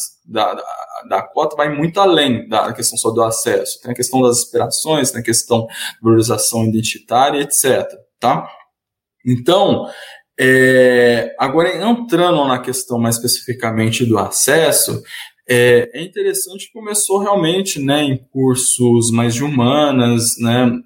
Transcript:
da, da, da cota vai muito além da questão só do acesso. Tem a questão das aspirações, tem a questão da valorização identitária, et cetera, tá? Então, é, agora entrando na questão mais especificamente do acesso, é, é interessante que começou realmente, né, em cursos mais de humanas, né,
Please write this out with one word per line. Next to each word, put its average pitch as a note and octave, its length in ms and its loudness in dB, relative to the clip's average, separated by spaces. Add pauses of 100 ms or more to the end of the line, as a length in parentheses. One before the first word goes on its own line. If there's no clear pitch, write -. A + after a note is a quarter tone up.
(260)
da, G2 280 -2
da, - 100 -12 (440)
da - 140 -2
cota D3+ 320 -4
vai D3 180 -2
muito E3 280 -2
além D3 480 2
da A2 240 -2
questão A#2 260 -4
só A2+ 120 0
do A#2 120 2
acesso. A2+ 580 -2
Tem B2 120 -8
a - 20 -8
questão B2+ 260 -2
das A#2+ 180 4
aspirações, B2+ 760 -2
tem - 80 -8
a A#2+ 40 -10
questão A2+ 420 -2
da - 80 -16 (280)
valorização A2+ 600 2
identitária, A#2 760 -2
et C#3+ 120 -6
cetera, - 480 -2 (180)
tá? C#3+ 320 -2 (760)
Então, D3 640 2 (520)
é, B2+ 1000 4
agora E3 380 0
entrando F3 680 0
na B2+ 140 0
questão B2 400 -6
mais A#2 180 0
especificamente A2+ 880 -2
do A2+ 140 2
acesso, C3+ 840 0 (460)
é, A#2+ 440 4
é C#3 100 -10
interessante F#3+ 640 -6
que - 60 -20
começou G#3 460 -2
realmente, F#3+ 600 0
né, C#3+ 240 0
em C3+ 140 0
cursos B2 960 2
mais A#2 220 2
de B2+ 100 -4
humanas, B2+ 960 0
né, A#2+ 320 2 (140)